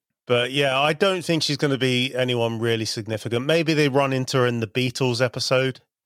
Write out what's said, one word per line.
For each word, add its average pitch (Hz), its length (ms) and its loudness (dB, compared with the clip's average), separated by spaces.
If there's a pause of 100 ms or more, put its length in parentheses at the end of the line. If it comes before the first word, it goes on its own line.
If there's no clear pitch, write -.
(260)
But 123 240 0
yeah, 135 300 0
I 151 120 2
don't 185 320 0
think 165 200 0
she's 147 120 0
gonna 135 220 0
be 127 380 0
anyone 120 420 0
really 113 260 0
significant. 113 640 -4
Maybe 160 280 2
they 147 140 4
run 135 240 2
into 131 260 0
her 123 100 4
in 120 100 0
the 113 80 -2
Beatles 123 580 -2
episode. 131 560 -2 (260)